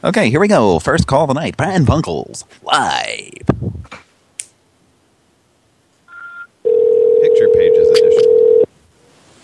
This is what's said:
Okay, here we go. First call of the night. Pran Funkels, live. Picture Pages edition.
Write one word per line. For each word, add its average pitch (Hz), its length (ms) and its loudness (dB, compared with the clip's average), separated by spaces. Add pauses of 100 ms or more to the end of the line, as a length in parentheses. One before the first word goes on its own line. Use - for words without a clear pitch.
Okay, 175 280 0
here 143 80 0
we 202 80 2
go. 110 320 2
First 156 260 -2
call 143 180 0
of 147 40 -4
the 135 80 -2
night. 147 220 -8
Pran 175 280 0
Funkels, 101 580 -4 (200)
live. 69 800 -4 (3750)
Picture - 280 2
Pages - 400 2
edition. 466 720 4 (800)